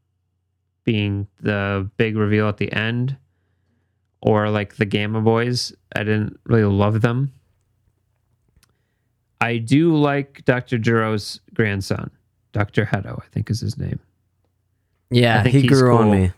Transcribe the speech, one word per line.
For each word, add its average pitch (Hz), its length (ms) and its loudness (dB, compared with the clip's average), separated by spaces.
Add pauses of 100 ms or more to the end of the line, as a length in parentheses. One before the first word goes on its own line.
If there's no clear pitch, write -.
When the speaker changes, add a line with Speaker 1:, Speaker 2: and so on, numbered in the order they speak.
(840)
Speaker 1:
being 101 440 -2 (120)
the 101 580 -4
big 110 200 -2
reveal 107 320 0
at 101 80 -6
the - 160 -6
end, 120 420 -4 (1080)
or, 107 280 2
like, 104 260 -4
the 110 100 -2
Gamma 107 360 -2
Boys. 117 500 0 (240)
I 104 80 -4
didn't 107 420 -2
really 113 200 2
love 104 360 0
them. 127 300 -2 (2000)
I 117 180 -2
do 143 380 2
like 143 500 -2
Doctor 123 320 0
Giro's 110 640 -2 (140)
grandson, 101 560 -4 (420)
Doctor 104 340 -2
Hedo, 101 360 -6
I - 60 -20
think - 240 -6
is 107 80 -4
his 101 180 -8
name. 90 220 -8 (1120)
Speaker 2:
Yeah, 120 280 4
Speaker 1:
I 101 40 4
think 123 120 2
Speaker 2:
he 139 60 6
Speaker 1:
he's 123 80 4 (120)
Speaker 2:
grew 123 140 6
on 113 100 6
Speaker 1:
cool. 104 80 4
Speaker 2:
me. 92 240 2